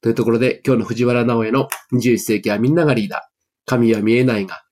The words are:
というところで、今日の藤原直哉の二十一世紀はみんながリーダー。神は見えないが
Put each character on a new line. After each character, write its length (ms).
と 80
い 20
う 40
と 80
こ 60
ろ 100
で、 260
今 100
日 60
の 40
藤 200
原 200
直 180
哉 80
の 160
二 100
十 120
一 60
世 200
紀 120
は 80
み 120
ん 40
な 100
が 80
リ 140
ー 20
ダ 80
ー。 20
神 280
は 80
見 140
え 80
な 140
い 80
が 160